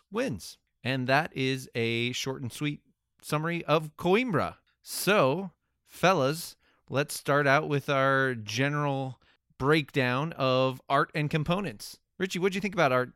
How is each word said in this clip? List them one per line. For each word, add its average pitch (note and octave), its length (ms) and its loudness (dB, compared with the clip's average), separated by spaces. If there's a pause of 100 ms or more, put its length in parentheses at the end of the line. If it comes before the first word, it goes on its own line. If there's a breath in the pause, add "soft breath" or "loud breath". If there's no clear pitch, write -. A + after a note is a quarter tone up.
(120)
wins. G3 480 -6 (240)
And B2+ 240 -2
that D3 280 2
is C3 380 -4
a A#2 380 -2
short C3 320 -8
and A#2 100 -8
sweet D3 280 -6 (420)
summary D#3+ 420 -4
of D#3 320 -2
Coimbra. F3+ 600 2 (260)
So, F3+ 680 0 (380)
fellas, E3 680 0 (340)
let's C3+ 280 -2
start C#3+ 300 2
out D3+ 200 4
with C#3+ 220 -2
our C3+ 460 2
general C3+ 840 -4 (380 soft breath)
breakdown C3+ 760 2
of C3 560 0
art C#3+ 260 2
and D3+ 140 0
components. D#3+ 680 -4 (200)
Richie, F#3 220 -4
what'd F#3+ 160 0
you G3+ 60 -4
think G3 140 -4
about D3 160 4
art B2+ 240 0